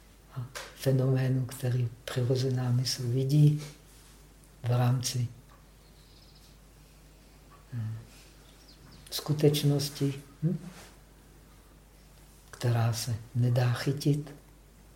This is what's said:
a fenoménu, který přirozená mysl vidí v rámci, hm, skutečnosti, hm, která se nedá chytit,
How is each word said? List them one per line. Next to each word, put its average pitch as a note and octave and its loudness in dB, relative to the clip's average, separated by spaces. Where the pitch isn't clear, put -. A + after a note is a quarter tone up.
a B2 -8
fenoménu, C3 2
který B2 -2
přirozená B2+ 0
mysl B2 0
vidí C#3+ 4
v A#2 0
rámci, B2 2
hm, A2+ -8
skutečnosti, C#3+ 0
hm, F3+ 0
která A#2 0
se A2+ -4
nedá B2 2
chytit, C#3+ -2